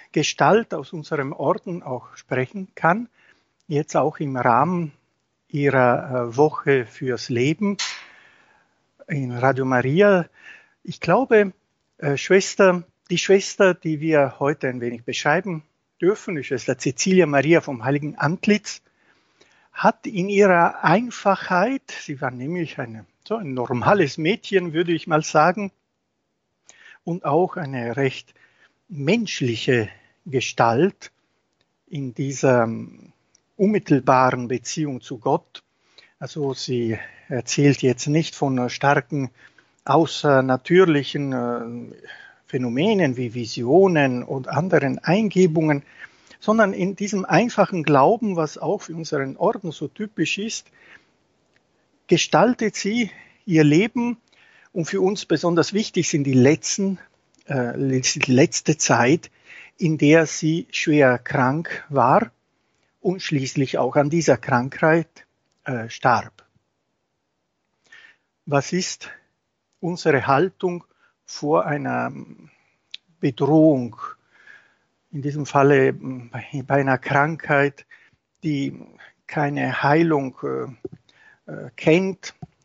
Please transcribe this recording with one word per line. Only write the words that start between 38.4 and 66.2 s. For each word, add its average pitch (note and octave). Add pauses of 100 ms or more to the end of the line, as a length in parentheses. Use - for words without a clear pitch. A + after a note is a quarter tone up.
starken C#3 (540)
außernatürlichen, C#3+
äh, A#2+ (500)
Phänomenen C3+
wie A#2+
Visionen C3
und C3+
anderen C#3+
Eingebungen, E3 (600)
sondern G#3+
in G3
diesem G3+
einfachen F#3
Glauben, F3+
was D#3+
auch F3+
für E3
unseren D3
Orden F#3+
so D3
typisch F#3+
ist, G#3+ (1400)
gestaltet G3
sie G#3+ (340)
ihr D#3+
Leben. A3+ (560)
Und E3
für F#3+
uns F#3+
besonders E3+
wichtig F#3+
sind C#3+
die C3+
letzten, D#3 (480)
äh, B2
die C3+
letzte D3
Zeit, B2+ (480)
in D#3+
der D#3
sie D#3+
schwer C#3
krank C3+
war C#3 (680)
und F#3
schließlich C3+
auch C3
an D3
dieser D#3
Krankheit, C#3 (360)
äh, A#2
starb. - (2000)